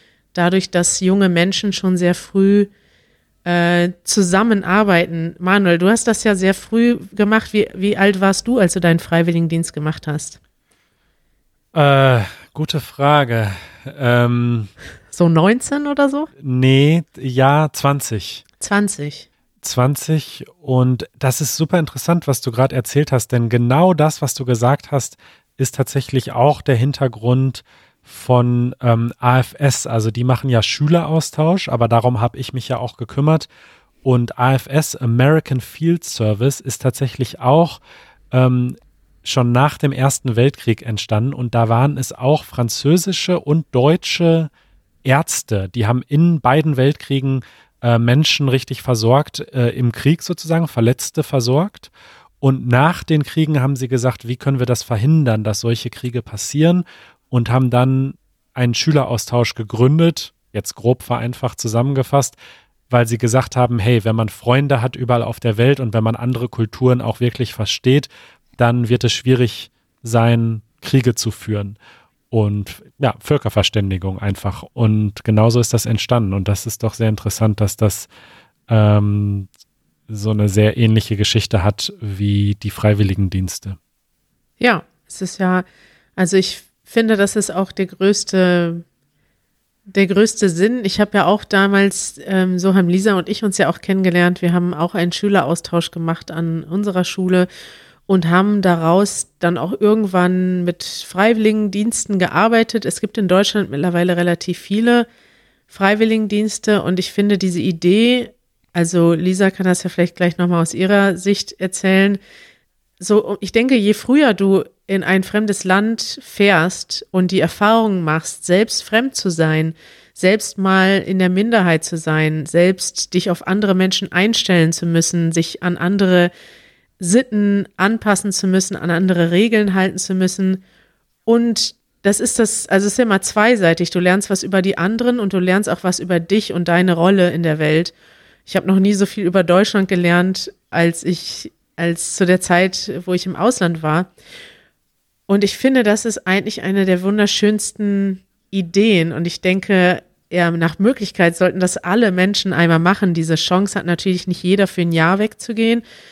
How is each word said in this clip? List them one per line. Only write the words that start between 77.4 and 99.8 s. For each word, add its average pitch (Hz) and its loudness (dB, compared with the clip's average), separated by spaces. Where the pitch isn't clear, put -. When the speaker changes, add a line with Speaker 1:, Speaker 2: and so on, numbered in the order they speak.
Speaker 2:
dass - -2
das, - -2
ähm, 104 2
so 107 -4
eine 104 2
sehr 107 2
ähnliche 110 2
Geschichte 104 0
hat 104 -2
wie 101 -2
die - -8
Freiwilligendienste. 98 -2
Speaker 1:
Ja, 233 0
es - -12
ist - -10
ja, 185 0
also 185 0
ich - 0
finde, 220 0
das 196 0
ist 208 -2
auch 185 -4
der 190 -4
größte, 180 0
der 196 0
größte 202 2
Sinn. 214 -2
Ich 196 -4
habe 208 0
ja 190 4
auch 202 0
damals, 196 0
ähm, 185 0
so 185 2
haben 180 4
Lisa 190 2
und 175 -4
ich 214 -6
uns 196 -2
ja 160 0
auch - -6
kennengelernt. 180 0
Wir 175 0
haben 175 0
auch 165 -4
einen 175 -2
Schüleraustausch 175 -2
gemacht 165 -6
an 165 -6
unserer 185 -2
Schule 185 0
und 180 0
haben 196 2
daraus 175 0
dann 175 0
auch 156 -6